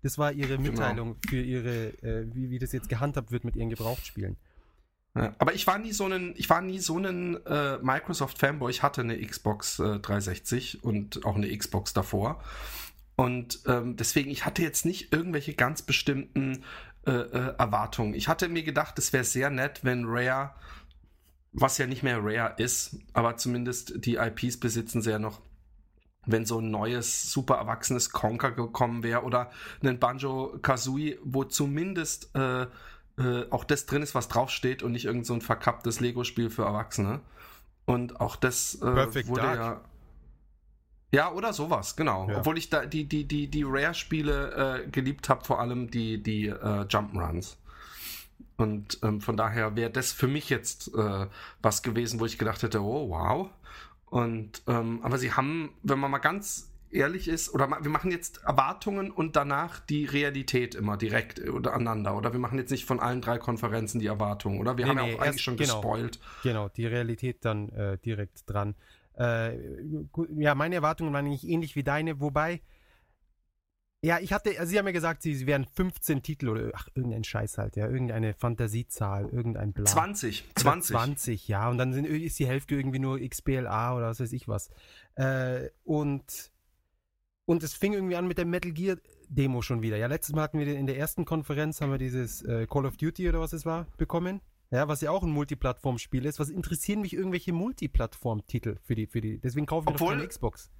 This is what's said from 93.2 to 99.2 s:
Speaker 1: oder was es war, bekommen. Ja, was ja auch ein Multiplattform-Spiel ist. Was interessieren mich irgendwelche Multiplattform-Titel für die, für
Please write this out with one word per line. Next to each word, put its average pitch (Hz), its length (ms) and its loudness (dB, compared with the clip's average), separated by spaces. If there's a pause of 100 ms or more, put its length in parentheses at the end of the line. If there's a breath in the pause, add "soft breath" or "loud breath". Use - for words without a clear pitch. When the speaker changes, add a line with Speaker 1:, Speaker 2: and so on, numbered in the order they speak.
Speaker 1:
oder 160 120 4
was 160 120 -4
es 156 100 -8
war, 165 220 -2 (120)
bekommen. 180 440 -2 (300)
Ja, 135 160 2
was 147 140 -2
ja 151 100 0
auch 190 100 2
ein 175 80 0
Multiplattform-Spiel 131 960 0
ist. 147 140 -4
Was 143 100 0
interessieren 185 520 -2
mich 190 120 -4
irgendwelche 180 400 -2
Multiplattform-Titel 120 1300 -2
für - 140 -2
die, 110 100 -2
für 117 160 -4